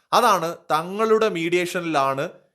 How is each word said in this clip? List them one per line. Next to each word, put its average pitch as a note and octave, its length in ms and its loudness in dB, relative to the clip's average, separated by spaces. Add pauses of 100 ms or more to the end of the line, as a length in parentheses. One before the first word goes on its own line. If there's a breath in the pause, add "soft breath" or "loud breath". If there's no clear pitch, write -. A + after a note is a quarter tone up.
(140)
അതാണ് F3+ 420 2 (160)
തങ്ങളുടെ G#3+ 580 0
മീഡിയേഷനിലാണ് E3+ 1000 -2 (260)